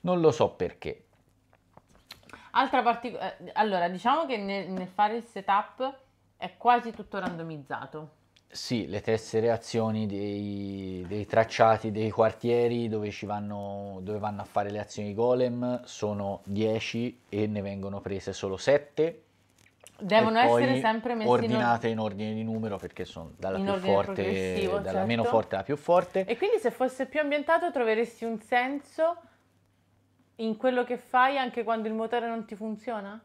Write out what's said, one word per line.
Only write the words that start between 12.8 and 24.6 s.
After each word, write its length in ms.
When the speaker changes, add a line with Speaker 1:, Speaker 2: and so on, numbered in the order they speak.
Speaker 1:
dove 220
ci 160
vanno, 760
dove 160
vanno 220
a 40
fare 240
le 100
azioni 360
golem 680
sono 580
dieci 840
e 180
ne 140
vengono 380
prese 340
solo 240
sette. 640
Speaker 2:
Devono 420
Speaker 1:
E 60
poi 180
Speaker 2:
essere 180
sempre 340
messi 140
in 40
or-, 60
Speaker 1:
ordinate 480
in 120
ordine 360
di 80
numero 340
perché 280
sono 320
dalla 200
Speaker 2:
in 60
Speaker 1:
più 100
Speaker 2:
ordine 200
Speaker 1:
forte, 200
Speaker 2:
progressivo, 680